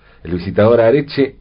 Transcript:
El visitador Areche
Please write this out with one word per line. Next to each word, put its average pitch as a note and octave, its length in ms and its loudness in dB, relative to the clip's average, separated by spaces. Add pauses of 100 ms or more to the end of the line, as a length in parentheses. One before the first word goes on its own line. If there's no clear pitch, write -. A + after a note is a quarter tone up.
(220)
El E2 100 -10
visitador G#2 500 0
Areche C3+ 580 0